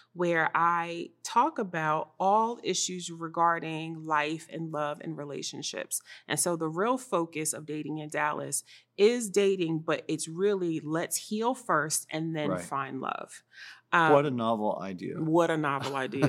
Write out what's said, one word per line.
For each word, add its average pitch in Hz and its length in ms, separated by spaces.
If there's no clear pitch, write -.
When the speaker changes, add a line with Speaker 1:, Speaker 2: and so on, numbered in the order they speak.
Speaker 1:
where 170 420
I 170 560
talk 294 360
about 160 600
all 220 440
issues 180 480
regarding 165 960
life 156 460
and 165 200
love 151 300
and 160 140
relationships. 143 840
And 151 120
so 175 160
the 160 140
real 208 280
focus 165 560
of 156 140
Dating 151 320
in 151 100
Dallas 147 540
is 226 320
dating, 185 500
but 160 280
it's 156 200
really 175 520
let's 156 380
heal 226 240
first 156 580
and 160 240
then 151 140
Speaker 2:
Right. 90 120
Speaker 1:
find 135 380
love. - 440
Speaker 2:
What 156 340
a 147 40
Speaker 1:
Um, 127 80
Speaker 2:
novel 113 440
idea. 92 400
Speaker 1:
What 165 300
a 160 60
novel 139 380
Speaker 2:
<laughs> 131 120